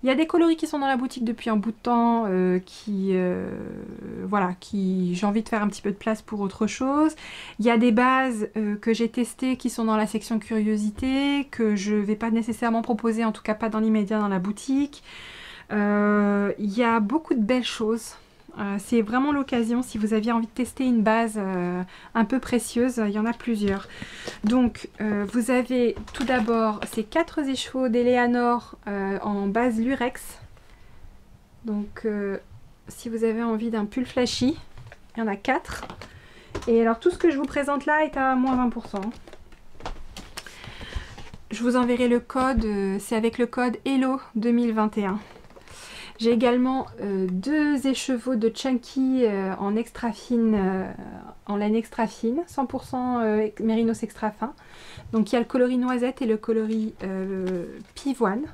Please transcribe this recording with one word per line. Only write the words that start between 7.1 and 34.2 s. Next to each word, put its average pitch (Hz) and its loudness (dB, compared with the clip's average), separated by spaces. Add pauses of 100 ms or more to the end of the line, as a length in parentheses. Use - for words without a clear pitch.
Il 214 2
y 240 6
a 233 6
des 233 6
bases, 247 2
euh, 208 0
que 226 2
j'ai 226 0
testées 247 -2
qui 254 -4
sont 226 -2
dans 220 2
la 214 2
section 220 -2
curiosité, 226 0
que 214 2
je 202 0
vais 208 2
pas 226 -2
nécessairement 226 0
proposer, 226 0
en 220 0
tout - -10
cas 214 0
pas 220 -2
dans 214 0
l'immédiat 220 2
dans 208 0
la 196 2
boutique. 269 -2 (680)
Euh, 208 4
il 208 -2
y 233 2
a 233 4
beaucoup 254 2
de 233 2
belles 247 2
choses. 226 -2 (440)
Euh, 202 -2
c'est 226 2
vraiment 254 2
l'occasion, 247 0
si 247 -6
vous 214 0
aviez 220 2
envie 226 2
de - -14
tester 254 -4
une 240 4
base, 220 4
euh, 180 -2 (320)
un 226 4
peu 262 0
précieuse, 240 0
il 208 2
y 208 -2
en 214 2
a 233 0
plusieurs. 208 -2 (560)
Donc, 240 2 (100)
euh, 208 0
vous 233 0
avez 247 2 (160)
tout - -4
d'abord 226 2 (140)
ces 220 -2
quatre 320 -2
écheveaux 262 -2
d'Eleanor, 240 2 (120)
euh, 196 -2
en 202 -2
base 226 2
lurex. 240 -2 (1300)
Donc, 208 -6
euh, 202 -2 (520)
si - -12
vous 226 -2
avez 226 0
envie 226 0
d'un 214 -2
pull 247 -2
flashy, 247 0 (580)